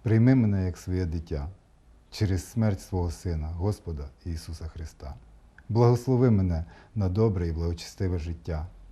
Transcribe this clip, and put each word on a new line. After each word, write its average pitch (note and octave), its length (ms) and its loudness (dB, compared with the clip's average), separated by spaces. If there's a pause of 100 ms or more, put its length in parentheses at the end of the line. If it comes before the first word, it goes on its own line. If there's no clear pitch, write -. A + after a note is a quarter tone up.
прийми A2+ 320 6
мене G#2 300 2
як F2+ 140 -4
своє F#2 280 -4
дитя D#2+ 420 -6 (600)
через F#2+ 400 -2
смерть G#2+ 300 0
свого F2 300 -4
Сина, D#2 380 -6
Господа E2+ 600 -6 (160)
Ісуса D#2+ 400 -8
Христа. D2+ 500 -12 (560)
Благослови A#2+ 600 4
мене F2+ 340 2 (300)
на G2 140 0
добре F#2 400 2
і E2 40 -2
благочестиве E2+ 680 -4
життя. E2 480 -6 (260)